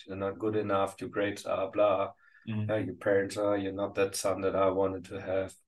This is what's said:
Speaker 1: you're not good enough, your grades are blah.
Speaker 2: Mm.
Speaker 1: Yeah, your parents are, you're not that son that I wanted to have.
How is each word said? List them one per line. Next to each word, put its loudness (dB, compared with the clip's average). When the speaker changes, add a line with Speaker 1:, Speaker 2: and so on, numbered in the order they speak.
Speaker 1:
you're -8
not -2
good 0
enough, 0
your -8
grades -2
are -2
blah. 2
Speaker 2:
Mm. -2
Speaker 1:
Yeah, 2
your -4
parents 2
are, 2
you're -2
not -4
that 2
son 0
that 2
I 4
wanted 0
to -10
have. -2